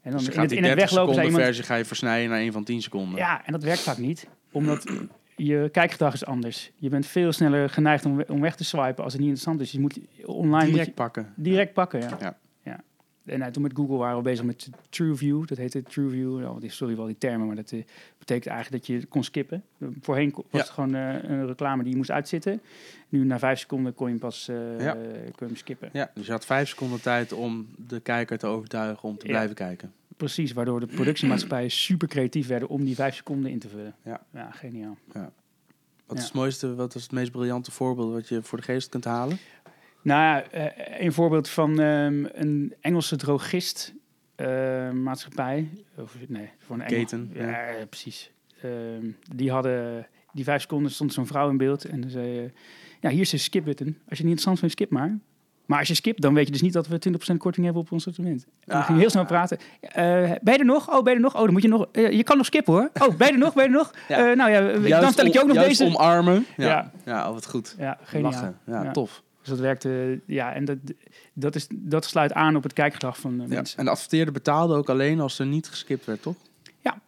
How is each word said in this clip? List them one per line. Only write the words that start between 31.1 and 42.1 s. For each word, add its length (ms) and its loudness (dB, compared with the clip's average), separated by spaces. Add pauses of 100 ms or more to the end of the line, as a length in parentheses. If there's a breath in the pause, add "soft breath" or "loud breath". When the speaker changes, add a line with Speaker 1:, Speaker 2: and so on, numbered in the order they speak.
Speaker 1:
<clears throat> 60 -2
super 200 0
creatief 400 -2
werden 220 -4
om 160 -4
die 100 -2
vijf 200 -4
seconden 360 -6
in 80 -6
te 100 -14
vullen. 340 -14
Speaker 2:
Ja. 180 -12 (120)
Speaker 1:
Ja, 180 -16
geniaal. 460 -14 (160)
Speaker 2:
Ja. 180 -12 (760)
Wat 100 -10
Speaker 1:
Ja. 20 -
Speaker 2:
is 60 -8
het 100 -12
mooiste, 420 -4
wat 200 -6
is 80 -12
het 80 -14
meest 200 -4
briljante 400 -6
voorbeeld 420 -4
wat 160 -6
je 120 -4
voor 160 -10
de 60 -10
geest 260 -6
kunt 160 -8
halen? 320 -4 (640 soft breath)
Speaker 1:
Nou 200 4
ja, 280 4
eh, 560 -8
een 80 2
voorbeeld 360 4
van, 300 2
ehm, 540 2